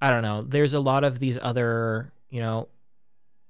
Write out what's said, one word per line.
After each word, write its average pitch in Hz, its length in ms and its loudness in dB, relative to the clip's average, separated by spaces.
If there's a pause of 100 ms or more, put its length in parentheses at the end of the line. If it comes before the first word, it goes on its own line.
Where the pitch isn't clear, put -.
I 135 100 4
don't 120 120 2
know. 107 200 -2
There's 135 320 2
a 147 60 0
lot 135 240 2
of 131 140 0
these 127 220 -2
other, 117 720 -2 (180)
you 123 100 -8
know, 113 280 -4 (800)